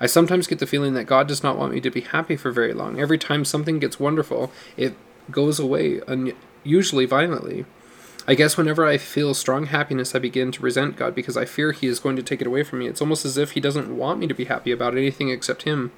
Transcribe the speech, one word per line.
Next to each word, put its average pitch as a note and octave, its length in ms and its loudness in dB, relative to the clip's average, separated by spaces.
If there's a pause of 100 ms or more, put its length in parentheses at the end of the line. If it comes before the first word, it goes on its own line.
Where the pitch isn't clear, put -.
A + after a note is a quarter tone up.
"I B2 40 2
sometimes E3+ 420 4
get D#3 120 -2
the D#3+ 80 -4
feeling C#3+ 280 0
that A2+ 120 -4
God C3+ 220 4
does C#3 140 -4
not C#3 140 0
want C#3 160 -2
me C3 60 -2
to B2+ 100 -2
be B2 120 -2
happy D#3+ 340 -2
for C3+ 160 -4
very A#2 220 2
long. G#2 260 -6
Every D3 180 2
time D3 280 -2
something D3+ 340 -2
gets C#3 220 -4
wonderful, C#3 500 0 (240)
it B2+ 180 -2 (380)
goes D3 260 2
away, D3 520 0
un-, C3 240 -4 (320)
usually D3 400 4
violently. C#3 580 0 (640)
I C3+ 80 6
guess D3 220 6
whenever D#3 280 4
I D3 120 6
feel C#3+ 360 0
strong C3+ 340 0
happiness, C#3+ 460 -2
I B2+ 60 2
begin B2+ 320 0
to - 100 -8
resent C3+ 360 0
God A#2+ 180 -2
because - 220 -4
I A#2+ 80 0
fear D3+ 260 -2
he C#3 160 -2
is A#2+ 140 -2
going C3+ 160 0
to C3 40 -4
take B2 200 -4
it B2 60 -2
away C3+ 160 0
from B2+ 160 -8
me. B2 80 -4
It's A#2+ 120 -6
almost D3+ 240 0
as C3 140 -4
if C#3+ 140 0
he B2 100 -2
doesn't C#3 340 -2
want C3+ 240 -2
me E3+ 80 -2
to C#3 60 0
be B2 100 -4
happy B2 300 -2
about A#2+ 240 0
anything C3+ 320 0
except B2+ 340 -4
him. C#3 340 -2